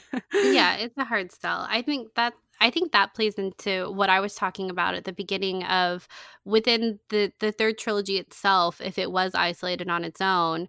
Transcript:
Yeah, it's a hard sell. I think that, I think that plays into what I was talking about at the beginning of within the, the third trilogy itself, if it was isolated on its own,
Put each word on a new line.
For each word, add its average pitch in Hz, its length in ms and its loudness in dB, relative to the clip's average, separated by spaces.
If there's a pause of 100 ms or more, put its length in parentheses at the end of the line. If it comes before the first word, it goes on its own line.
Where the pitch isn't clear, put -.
(340)
Yeah, 277 420 4
it's 233 220 -8
a 269 80 -2
hard 208 260 -2
sell. 175 380 -4
I 220 120 0
think 254 340 -6
that, 240 180 0 (280)
I 233 80 6
think 330 220 -2
that 202 220 2
plays 214 220 0
into 190 560 -4
what 190 180 2
I 190 100 6
was 202 160 -2
talking 190 340 -4
about 180 240 -2
at 180 120 -6
the 190 80 -6
beginning 185 500 -4
of 180 440 0 (380)
within 220 540 2 (100)
the, 208 300 0
the 214 120 0
third 220 260 0
trilogy 202 400 -2
itself, 185 640 0
if - 180 -8
it 180 140 -4
was 185 220 0
isolated 180 560 -2
on 170 140 -2
its 165 180 -8
own, 175 480 0